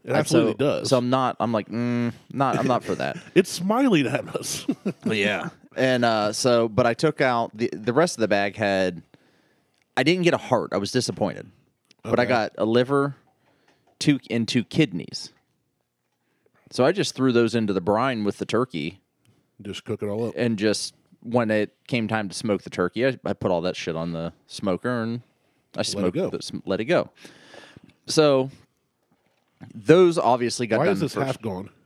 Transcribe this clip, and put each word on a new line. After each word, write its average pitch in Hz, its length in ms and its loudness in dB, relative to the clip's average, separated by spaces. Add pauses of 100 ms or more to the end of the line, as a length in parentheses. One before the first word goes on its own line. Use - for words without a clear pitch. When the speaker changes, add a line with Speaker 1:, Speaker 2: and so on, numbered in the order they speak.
Speaker 1:
It 123 60 -6
Speaker 2:
And 131 60 0
Speaker 1:
absolutely - 360 2
Speaker 2:
so, - 40 -8
Speaker 1:
does. 123 320 0
Speaker 2:
so 131 80 4
I'm 123 120 0
not, 127 320 0
I'm 117 100 0
like, 107 160 -2
"Mm, 120 460 -2 (180)
not, 131 260 0
I'm 135 100 0
not 120 180 0
for 92 100 -2
that." 69 220 -4 (100)
Speaker 1:
<laughs> - 80 -10
It's 190 160 4
smiling 196 560 2
at 120 260 -4
us. - 320 -8 (220)
<laughs> - 180 -8
Speaker 2:
Yeah. 104 440 0 (260)
And, 127 300 2
uh, 107 260 2
so, 117 380 2
but 120 160 2
I 117 80 4
took 151 260 0
out, 120 340 2
the, 113 200 -2
the 107 180 -4
rest 160 240 2
of 113 60 -2
the 104 80 2
bag 101 260 0
had, 95 480 0 (920)
I 131 60 2
didn't 175 200 2
get 165 100 4
a 117 40 0
heart. 107 340 -2
I 92 60 -2
was 101 160 -4
disappointed. 104 580 -4 (500)
But 113 160 0
I - 60 2
Speaker 1:
Okay. - 60 0
Speaker 2:
got 113 280 0
a - 60 -2
liver, 131 540 2 (840)
two, 143 200 2 (100)
and 117 180 0
two 117 160 0
kidneys. - 680 -4 (1400)
So 127 140 0
I 160 60 4
just 185 240 -4
threw 131 160 2
those 117 240 4
into 107 180 0
the 92 80 0
brine 107 420 0
with 101 140 -2
the 95 80 -6
turkey. 95 560 -4 (600)
Speaker 1:
Just 101 240 -12
cook 107 180 -6
it 104 40 -4
all 110 220 -4
up. - 80 -10
Speaker 2:
And 113 200 0
just, 104 360 0 (280)
when 117 300 0
it 107 220 0 (140)
came 113 200 -2
time 107 220 -2
to - 60 -12
smoke 104 280 -2
the - 60 -14
turkey, 101 360 -2
I, 127 200 0
I 98 80 -2
put 98 180 -2
all 85 100 0
that 87 140 -4
shit 82 200 -6
on 82 160 -6
the 82 200 -6 (160)
smoker 113 560 -4
and 117 180 -6 (520)
I - 60 -8
Speaker 1:
Let 107 80 -2
it - 40 -4
Speaker 2:
smoked 95 240 -2
Speaker 1:
go. 180 140 -2
Speaker 2:
the, - 120 -8
sm-, - 240 -12
let 95 140 -2
it 110 60 -4
go. 151 240 0 (1000)
So 135 420 2 (1200)
those 165 440 6
obviously 120 500 0
got 113 120 2
Speaker 1:
Why 151 60 2
Speaker 2:
done 196 80 2
Speaker 1:
is - 60 -2
this 147 140 -2
Speaker 2:
first. 139 140 -2
Speaker 1:
half 131 140 -6
gone? 98 280 -8 (160)